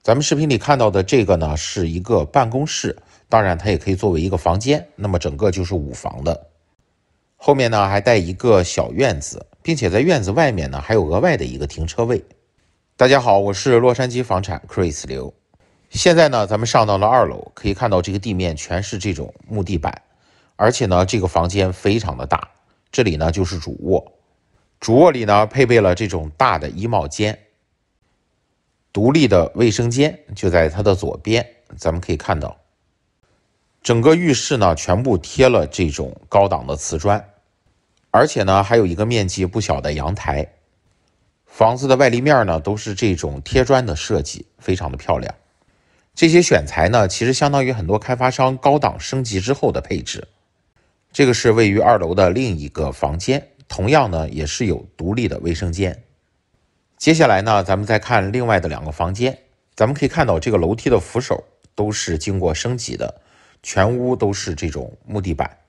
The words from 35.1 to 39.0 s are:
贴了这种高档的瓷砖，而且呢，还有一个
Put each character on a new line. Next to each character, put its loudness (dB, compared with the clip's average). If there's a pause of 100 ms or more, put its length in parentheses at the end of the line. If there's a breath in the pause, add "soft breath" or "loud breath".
贴 2
了 2
这 -4
种 -8 (120)
高 4
档 -4
的 -6
瓷 -8
砖， 0 (840)
而 6
且 -4
呢， 4
还 2
有 4
一 -2
个 -2